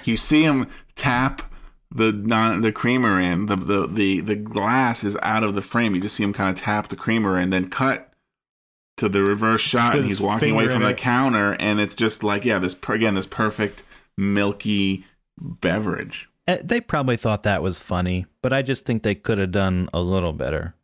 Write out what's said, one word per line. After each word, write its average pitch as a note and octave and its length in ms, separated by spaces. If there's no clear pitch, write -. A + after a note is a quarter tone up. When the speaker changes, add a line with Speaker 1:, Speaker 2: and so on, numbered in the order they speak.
Speaker 1:
you A2+ 120
see D3+ 260
him C3+ 240
tap C3 460
the A2+ 160
non, A2 500
the A2 100
creamer A#2 500
in. F2+ 240
The, G#2 100
the, F#2+ 320
the, G2 340
the G#2 140
glass A2 680
is G2+ 180
out A2 220
of G#2 100
the G2+ 80
frame. A#2 320
You F#2 80
just G2+ 140
see G#2+ 80
him G2+ 100
kinda F#2+ 260
tap G#2 280
the - 80
creamer G#2+ 420
and F#2 160
then F#2 160
cut - 420
to A2 100
the G2 160
reverse G#2+ 380
shot, A#2+ 320
Speaker 2:
With - 80
Speaker 1:
and G#2 80
Speaker 2:
his G2 80
Speaker 1:
he's F#2+ 80
walking A2+ 260
away C#3 120
Speaker 2:
finger B2+ 100
Speaker 1:
from A#2+ 80
Speaker 2:
in G#2+ 60
Speaker 1:
the G2+ 60
Speaker 2:
it. G2+ 40
Speaker 1:
counter, B2 560
and G#2 260
it's G#2 160
just A2 280
like, G2+ 220
yeah, G#2+ 140
this F#2 160
per-, - 200
again, A2 200
this F#2+ 120
perfect G#2+ 560
milky G2+ 880
beverage. - 880
Speaker 2:
Eh, F3+ 160
they A#3 180
probably C3 340
thought A2 280
that G2 200
was F2+ 160
funny, F2+ 460
but B2 100
I C3+ 100
just C3 240
think A#2 180
they G#2 120
could G#2+ 220
have F#2+ 140
done F#2 420
a E2+ 80
little F2+ 320
better. D2+ 500